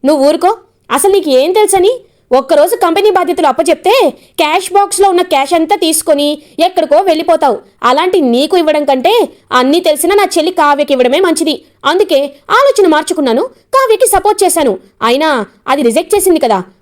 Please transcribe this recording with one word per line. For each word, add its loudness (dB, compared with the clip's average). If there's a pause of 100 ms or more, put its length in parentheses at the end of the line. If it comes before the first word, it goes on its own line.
నువ్వు 2
ఊరుకో, 0 (320)
అసలు 0
నీకు 0
ఏం 2
తెలుసని? 2 (400)
ఒక్కరోజు 0
కంపెనీ 0
బాధ్యతలు -2
అప్పచెప్తే 0 (160)
క్యాష్ -6
బాక్స్లో 2
ఉన్న 0
క్యాష్ -2
అంతా 0
తీసుకొని -2 (160)
ఎక్కడికో 0
వెళ్ళిపోతావు. 0 (240)
అలాంటి 0
నీకు 0
ఇవ్వడం 0
కంటే 0 (240)
అన్నీ 0
తెలిసినా -2
నా 2 (120)
చెల్లి -2
కావ్యకి 0
ఇవ్వడమే 2
మంచిది. -2 (200)
అందుకే 0 (300)
ఆలోచన 2
మార్చుకున్నాను, 0 (320)
కావ్యకి 2
సపోర్ట్ 0
చేశాను. 0 (240)
అయినా -2 (220)
అది -2
రిజెక్ట్ 0
చేసింది 0
కదా 0 (220)